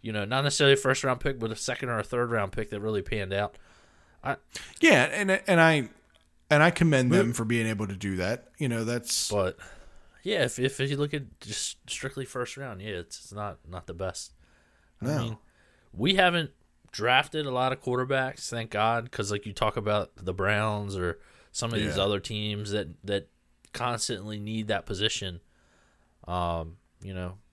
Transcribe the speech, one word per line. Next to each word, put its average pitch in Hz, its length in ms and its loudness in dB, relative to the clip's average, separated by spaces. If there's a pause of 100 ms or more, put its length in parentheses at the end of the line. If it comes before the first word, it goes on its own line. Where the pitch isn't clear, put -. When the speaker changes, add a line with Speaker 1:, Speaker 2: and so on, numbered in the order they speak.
Speaker 1:
you 110 100 -8
know, 104 140 -2
not 131 180 0
necessarily 139 300 6
a - 20 6
first 131 260 2
round 127 180 0
pick, 135 180 -2
but 113 120 -2
a 110 60 -6
second 127 320 -4
or 117 100 0
a 104 60 -2
third 120 260 -2
round 104 220 0
pick 107 180 -4
that 104 100 -6
really 107 220 -2
panned 98 300 -4
out. 101 240 -2 (680)
I 135 140 -4 (440)
Speaker 2:
Yeah, 208 240 8
and, 190 260 0 (160)
and 175 140 6
I, 156 280 6 (600)
and 147 120 8
I 170 80 8
commend 139 400 4
Speaker 1:
But 170 60 6
Speaker 2:
them 120 160 4
for 117 120 -2
being 113 220 0
able 107 220 -2
to 98 80 -8
do 95 200 -4
that. 98 320 -2 (100)
You 147 100 -2
know, 117 160 -2
that's 120 460 -2
Speaker 1:
But 98 260 0 (680)
yeah, 185 220 0
if, - 160 -4
if 131 180 0
you 139 180 -2
look 147 180 -2
at 139 260 -10
just - 380 -8 (120)
strictly 135 340 -8
first 123 320 -8
round, 123 260 -12
yeah, 107 120 -8
it's, 87 260 -10
it's - 120 -20
not, 101 260 -8 (100)
not 90 200 -12
the 87 60 -10
best. 90 380 -6 (680)
I 113 40 -4
Speaker 2:
No. 147 120 0
Speaker 1:
mean, 113 200 -6 (540)
we 175 220 0
haven't 175 360 4 (420)
drafted 135 540 2
a 135 40 -4
lot 127 220 2
of 127 100 -6
quarterbacks, 131 680 -2
thank 113 220 -6
God, 117 400 0
'cause, 101 220 -4
like, 101 120 -4
you 107 80 -8
talk 107 240 0
about 104 400 0
the 92 160 -6
Browns 104 640 0
or 87 220 -2 (320)
some 117 220 -4
of 110 80 0
these 104 160 -2
Speaker 2:
Yeah. 98 80 2
Speaker 1:
other 101 160 0
teams 104 500 -6
that, 101 180 -2 (160)
that 98 240 -4 (440)
constantly 107 680 -4
need 107 300 -6
that 101 180 -2
position. 95 540 -4 (840)
Um, 85 500 -2 (260)
you 95 100 -12
know 90 260 -8 (140)